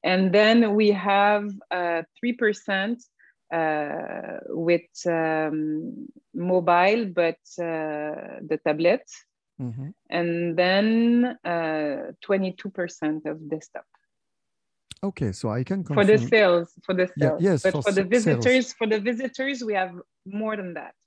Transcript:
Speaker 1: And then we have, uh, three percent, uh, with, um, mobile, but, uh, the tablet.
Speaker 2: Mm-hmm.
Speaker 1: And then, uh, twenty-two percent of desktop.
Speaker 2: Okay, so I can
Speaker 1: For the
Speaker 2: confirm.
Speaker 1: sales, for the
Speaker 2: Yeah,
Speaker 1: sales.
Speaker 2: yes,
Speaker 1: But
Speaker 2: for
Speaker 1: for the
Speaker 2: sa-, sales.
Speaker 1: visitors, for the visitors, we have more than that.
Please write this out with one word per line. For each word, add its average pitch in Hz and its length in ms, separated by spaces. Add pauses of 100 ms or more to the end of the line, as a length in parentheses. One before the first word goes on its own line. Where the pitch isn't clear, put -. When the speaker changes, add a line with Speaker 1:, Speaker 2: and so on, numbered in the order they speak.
Speaker 1:
And 185 280
then 214 420
we 214 160
have, 202 600 (200)
uh, 170 320 (160)
three 240 160
percent, 208 680 (480)
uh, 151 880 (120)
with, 170 400 (180)
um, 156 1000 (280)
mobile, 180 720
but, 170 340 (180)
uh, 156 800 (120)
the 156 140
tablet. 165 380 (580)
Speaker 2:
Mm-hmm. 127 280 (220)
Speaker 1:
And 170 480
then, 226 840
uh, 156 760
twenty-two 190 500
percent 156 540
of 156 240
desktop. - 380 (1160)
Speaker 2:
Okay, 151 300
so 113 160
I 117 160
can 190 180
Speaker 1:
For 165 220
the 214 140
Speaker 2:
confirm. 226 100
Speaker 1:
sales, 180 560
for 190 100
the 185 220
Speaker 2:
Yeah, 143 120
Speaker 1:
sales. - 140
Speaker 2:
yes, 180 200
Speaker 1:
But 185 100
Speaker 2:
for 147 120
Speaker 1:
for 202 80
the 190 100
Speaker 2:
sa-, 208 180
sales. 170 240
Speaker 1:
visitors, 247 300
for 226 120
the 214 140
visitors, 247 640
we 214 80
have 185 200 (340)
more 214 300
than 185 180
that. - 200 (120)